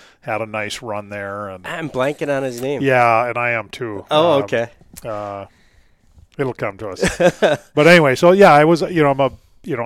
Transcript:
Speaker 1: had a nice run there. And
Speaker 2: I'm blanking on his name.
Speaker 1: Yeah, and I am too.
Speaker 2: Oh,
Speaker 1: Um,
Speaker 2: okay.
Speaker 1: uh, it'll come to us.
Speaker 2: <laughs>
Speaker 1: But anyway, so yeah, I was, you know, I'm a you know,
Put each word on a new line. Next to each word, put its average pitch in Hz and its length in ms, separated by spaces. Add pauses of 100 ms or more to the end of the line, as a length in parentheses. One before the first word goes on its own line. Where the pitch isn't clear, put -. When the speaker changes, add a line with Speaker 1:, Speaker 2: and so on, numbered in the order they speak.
(220)
Speaker 1:
had 110 200
a 110 40
nice 107 360
run 104 260
there. 101 400
And 92 180
Speaker 2:
I'm 160 240
blanking 143 460
on 135 80
his 120 160
name. 131 220
Speaker 1:
Yeah, 123 480
and 117 80
I 120 140
am 107 180
too. 107 420
Speaker 2:
Oh, 156 280
Speaker 1:
Um, 135 40
Speaker 2:
okay. 117 240 (380)
Speaker 1:
uh, 101 400 (920)
it'll 131 180
come 101 240
to 107 100
us. 90 120 (680)
Speaker 2:
<laughs> - 40
Speaker 1:
But 151 140
anyway, 156 280
so 175 180
yeah, 196 180
I 147 140
was, 170 160
you 170 220
know, 143 80
I'm 135 100
a 131 100 (340)
you 160 100
know, 117 100